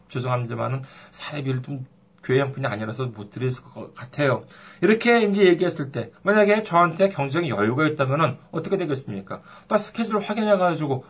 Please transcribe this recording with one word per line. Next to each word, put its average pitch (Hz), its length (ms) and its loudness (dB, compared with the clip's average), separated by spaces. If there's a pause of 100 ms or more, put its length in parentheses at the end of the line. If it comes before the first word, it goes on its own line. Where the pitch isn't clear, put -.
죄송합니다마는 123 760 -4 (280)
사례비를 135 520 -6
좀 135 220 -10 (380)
교회 131 160 2
형편이 131 280 -4
아니라서 110 400 -6
못 104 240 -12
드릴 127 180 -4 (240)
것 - 220 -16
같아요. 135 480 -2 (380)
이렇게 220 420 4
이제 202 220 2
얘기했을 170 460 2
때 117 200 -8 (120)
만약에 208 400 4
저한테 175 460 2
경제적인 143 400 -2
여유가 120 380 2
있다면은 143 500 0 (140)
어떻게 185 260 -2
되겠습니까? 127 640 -6 (260)
딱 214 100 2
스케줄을 208 440 -2
확인해가지고, 180 880 0